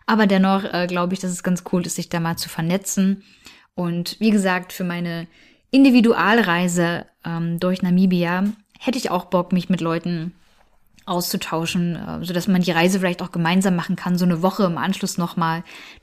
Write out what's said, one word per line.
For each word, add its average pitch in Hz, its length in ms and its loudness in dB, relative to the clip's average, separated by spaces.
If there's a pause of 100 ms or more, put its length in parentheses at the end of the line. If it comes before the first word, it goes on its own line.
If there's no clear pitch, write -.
Aber 220 200 2
dennoch, 190 380 2
äh, 180 220 -4
glaube 180 280 -2
ich, 185 60 -8
dass 185 100 -6
es 175 120 -8
ganz 180 300 -2
cool 180 140 0
ist, - 100 -8
sich - 140 -10
da 175 100 -2
mal 165 160 -2
zu - 140 -8
vernetzen. 190 720 -2 (500)
Und 170 460 -6
wie 220 100 4
gesagt, 190 440 0
für 185 100 -6
meine 175 420 -6 (440)
Individualreise, 190 1400 4 (180)
ähm, 170 340 -4
durch 185 220 -2
Namibia 180 640 2 (340)
hätte 254 200 -4
ich - 120 -6
auch 180 140 -2
Bock, 180 280 0
mich 180 180 0
mit 175 100 0
Leuten 170 540 -4 (720)
auszutauschen, 175 920 -4
äh, - 260 -10
sodass 170 260 -4
man 180 120 4
die 180 100 0
Reise 180 300 2
vielleicht 180 220 -2
auch 180 100 -10
gemeinsam 180 420 2
machen 175 220 -2
kann, 180 220 -2
so 180 80 2
eine 165 160 2
Woche 190 220 2
im 170 120 0
Anschluss 180 400 -4
nochmal 170 480 -2 (380)